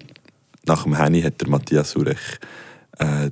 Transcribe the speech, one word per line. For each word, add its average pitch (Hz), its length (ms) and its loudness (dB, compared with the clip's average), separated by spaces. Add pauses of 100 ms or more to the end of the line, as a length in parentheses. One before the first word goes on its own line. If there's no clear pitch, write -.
(680)
nach 80 180 2
dem 76 120 0
Henny 82 260 4
hat 76 180 -2
der - 80 -4
Matthias 73 480 2
Urech, 71 420 -2 (600)
äh, 73 340 0